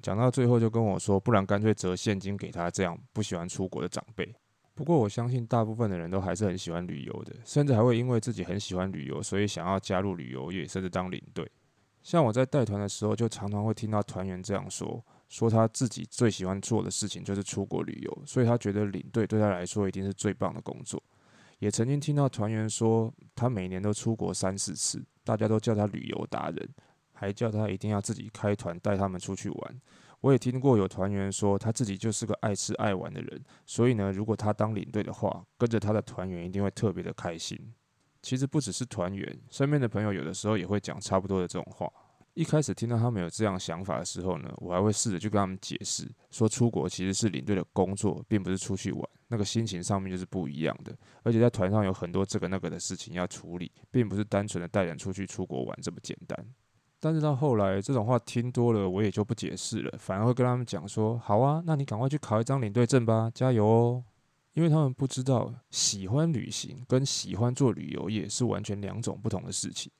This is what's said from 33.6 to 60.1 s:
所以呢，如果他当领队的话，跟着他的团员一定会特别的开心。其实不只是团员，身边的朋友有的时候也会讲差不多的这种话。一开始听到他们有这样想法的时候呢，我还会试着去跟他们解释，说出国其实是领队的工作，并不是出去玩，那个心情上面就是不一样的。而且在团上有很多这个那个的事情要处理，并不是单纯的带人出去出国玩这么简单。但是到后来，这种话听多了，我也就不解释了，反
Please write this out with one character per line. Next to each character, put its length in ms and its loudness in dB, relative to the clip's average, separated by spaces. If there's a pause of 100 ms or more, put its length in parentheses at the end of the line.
所 220 4
以 60 6
呢， 180 0
如 140 -2
果 100 2
他 160 0
当 240 0
领 160 -4
队 100 -2
的 120 -4
话， 280 -2 (160)
跟 120 2
着 100 2
他 140 0
的 80 2
团 280 -8
员 160 -6
一 40 -6
定 120 -2
会 100 2
特 200 0
别 100 -6
的 120 -6
开 240 -8
心。 200 -10 (640)
其 140 -4
实 100 0
不 140 2
只 120 -2
是 140 -4
团 280 -4
员， 260 -8 (100)
身 200 0
边 100 4
的 80 2
朋 160 0
友 80 0
有 120 -2
的 100 -6
时 160 -2
候 80 4
也 100 -2
会 120 2
讲 200 -8
差 180 2
不 100 0
多 120 2
的 80 0
这 100 -6
种 140 -4
话。 180 -6 (460)
一 80 0
开 160 4
始 140 0
听 160 -4
到 80 2
他 140 4
们 100 -2
有 80 -2
这 160 -2
样 140 0
想 260 -6
法 140 -2
的 60 -6
时 160 -8
候 180 0
呢， 180 -10
我 160 -6
还 80 4
会 100 6
试 200 0
着 80 -2
去 100 -4
跟 100 2
他 60 2
们 160 -6
解 220 -8
释， 260 -6 (220)
说 180 4
出 220 2
国 180 0
其 160 -4
实 80 0
是 160 2
领 160 -6
队 100 0
的 80 0 (100)
工 220 2
作， 320 -2
并 140 2
不 80 -4
是 80 0
出 180 -4
去 160 -4
玩， 160 -6 (200)
那 100 -4
个 80 0
心 180 0
情 200 -6
上 180 0
面 80 -8
就 80 -4
是 80 -6
不 220 -4
一 140 -6
样 220 0
的。 120 -12 (260)
而 100 2
且 80 6
在 80 6
团 220 2
上 160 2
有 80 2
很 180 -6
多 140 0
这 140 -4
个 80 -4
那 100 -2
个 120 -4
的 100 -8
事 160 -6
情 180 -12
要 140 -2
处 320 -10
理， 120 -10 (200)
并 160 4
不 80 -4
是 80 0
单 240 -2
纯 120 -6
的 80 -8
带 160 0
人 140 -4
出 160 -6
去 140 -8
出 180 -6
国 200 -4
玩 160 -8
这 100 -6
么 100 -10
简 240 -10
单。 180 -8 (560)
但 140 0
是 80 2
到 140 4
后 220 4
来， 220 4
这 140 -2
种 100 2
话 140 2
听 340 -2
多 220 4
了， 160 2
我 140 2
也 80 2
就 120 2
不 120 -2
解 200 -6
释 260 -4
了， 180 -6
反 180 -4